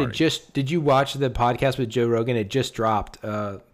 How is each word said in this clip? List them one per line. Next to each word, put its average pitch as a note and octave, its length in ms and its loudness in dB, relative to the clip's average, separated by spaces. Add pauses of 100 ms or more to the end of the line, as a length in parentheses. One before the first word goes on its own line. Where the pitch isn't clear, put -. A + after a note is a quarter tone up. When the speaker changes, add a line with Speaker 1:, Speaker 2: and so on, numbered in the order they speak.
Speaker 1:
It C#3+ 40 0
Speaker 2:
party. A#2 140 -6
Speaker 1:
just, - 360 0
did C3+ 160 -2
you E3+ 100 0
watch C#3 320 4
the C#3 160 -2
podcast B2 500 0
with B2 120 -2
Joe A#2 180 2
Rogan? A#2 280 0
It G#2+ 120 -2
just B2+ 240 -2
dropped, A2 500 -2
uh, G#2 360 -6 (160)